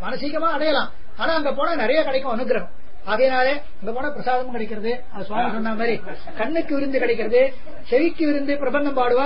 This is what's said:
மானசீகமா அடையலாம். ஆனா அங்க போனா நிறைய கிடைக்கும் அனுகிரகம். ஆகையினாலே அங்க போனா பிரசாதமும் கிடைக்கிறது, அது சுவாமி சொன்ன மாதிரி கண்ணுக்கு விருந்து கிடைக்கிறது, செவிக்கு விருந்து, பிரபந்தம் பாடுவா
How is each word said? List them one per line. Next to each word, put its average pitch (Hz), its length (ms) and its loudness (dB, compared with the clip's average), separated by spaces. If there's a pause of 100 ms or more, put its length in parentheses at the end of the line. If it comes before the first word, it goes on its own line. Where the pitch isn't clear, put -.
மானசீகமா 294 500 -2
அடையலாம். 285 400 0 (260)
ஆனா 262 180 0
அங்க 294 180 0
போனா 302 220 0
நிறைய 226 280 0
கிடைக்கும் 262 320 0
அனுகிரகம். 233 400 0 (300)
ஆகையினாலே 254 480 2 (220)
அங்க 202 180 -2
போனா 269 160 -2
பிரசாதமும் 254 460 0
கிடைக்கிறது, 220 380 -2 (180)
அது 196 140 -2
சுவாமி 214 260 0
சொன்ன 220 240 -2
மாதிரி 226 200 0 (420)
கண்ணுக்கு 302 380 0
விருந்து 269 240 2
கிடைக்கிறது, 233 440 2 (420)
செவிக்கு 330 420 2
விருந்து, 285 320 2
பிரபந்தம் 277 380 0
பாடுவா 247 300 2